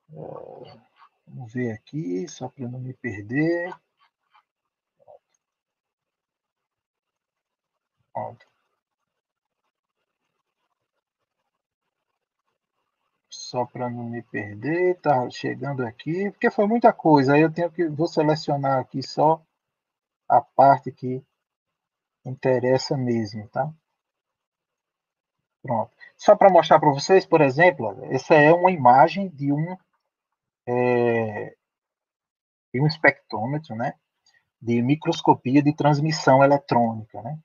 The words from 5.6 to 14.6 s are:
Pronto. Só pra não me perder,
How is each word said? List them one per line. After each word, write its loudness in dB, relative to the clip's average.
Pronto. -14
Só -10
pra -10
não -10
me -12
perder, -6